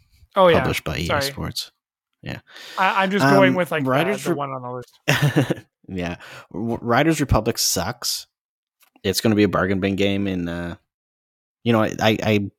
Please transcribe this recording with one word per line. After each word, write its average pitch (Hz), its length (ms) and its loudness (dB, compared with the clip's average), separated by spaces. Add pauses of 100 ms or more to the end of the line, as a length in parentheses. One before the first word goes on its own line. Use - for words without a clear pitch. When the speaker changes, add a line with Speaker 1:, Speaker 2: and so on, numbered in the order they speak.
(360)
Speaker 1:
Oh, 185 120 6
yeah. 165 100 6
Speaker 2:
published - 260 -2
by 127 140 -6
E - 60 -4
A - 20 -4
Speaker 1:
Sorry. 156 160 0
Speaker 2:
Sports. 135 500 -8 (500)
Yeah. - 180 -10 (380)
Speaker 1:
I, 196 240 2
I'm 190 80 0
just 196 160 2
going 190 240 6
Speaker 2:
Um, 180 40 2
Speaker 1:
with, 175 160 -2
like, 156 140 -2
the, 131 60 0
Speaker 2:
Riders 175 340 0
Speaker 1:
the 185 60 -2
Speaker 2:
Re- 160 60 0
Speaker 1:
one 139 140 -6
on 131 120 -12
the 123 80 -10
list. 127 1000 -2
Speaker 2:
<laughs> - 200 -20
Yeah. 87 280 -6 (380)
R-, 113 260 -4
Riders 147 400 2
Republic 117 380 0
sucks. - 680 -4 (760)
It's 95 180 -2
gonna 113 140 2
be 104 80 4
a 101 60 4
bargain 92 320 0
bin 98 160 0
game 98 300 0
in, 90 220 -4
uh, 87 280 -8 (880)
you 117 100 4
know, 110 80 4
I, 92 180 -2
I, 110 220 2
I'm 104 360 0